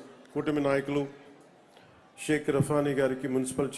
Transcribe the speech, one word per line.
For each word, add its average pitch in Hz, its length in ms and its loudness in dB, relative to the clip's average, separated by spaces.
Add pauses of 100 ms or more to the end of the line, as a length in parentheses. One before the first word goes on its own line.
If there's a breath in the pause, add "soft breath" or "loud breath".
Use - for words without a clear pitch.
(340)
కూటమి 147 260 0
నాయకులు 139 460 0 (1200 loud breath)
షేక్ 151 240 2
రఫానీ 143 400 2
గారికి, 131 380 0
మున్సిపల్ 131 500 0